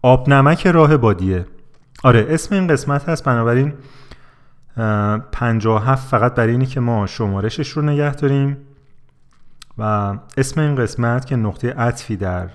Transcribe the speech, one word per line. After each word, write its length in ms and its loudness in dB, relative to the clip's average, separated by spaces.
آب 280 4
نمک 380 4
راه 300 6
بادیه. 480 0
آره، 260 6
اسم 260 -2
این 120 0
قسمت 420 0
هست. 140 -4
بنابراین، 500 0
اه، 400 0
پنجاه 640 -2
و 20 -4
هفت 220 0
فقط 280 0
برای 160 2
اینه 140 0
که 140 -6
ما 260 0
شمارشش 640 -4
رو 120 -6
نگه 340 0
داریم 420 0
و 400 -2
اسم 240 -6
این 140 -2
قسمت 500 -2
که 100 -6
نقطه 380 -4
عطفی 420 -4
در 400 -6